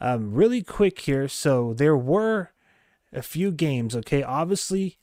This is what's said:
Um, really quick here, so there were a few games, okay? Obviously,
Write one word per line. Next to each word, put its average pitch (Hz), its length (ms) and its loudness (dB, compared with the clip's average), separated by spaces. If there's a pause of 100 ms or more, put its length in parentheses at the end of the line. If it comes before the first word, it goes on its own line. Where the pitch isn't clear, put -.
Um, 113 320 -2
really 220 300 4
quick 190 380 0
here, 135 280 -2
so 123 460 0
there 147 220 4
were 190 540 0 (600)
a 139 100 -6
few 190 280 -2
games, 131 460 0
okay? 139 260 0
Obviously, 175 800 -2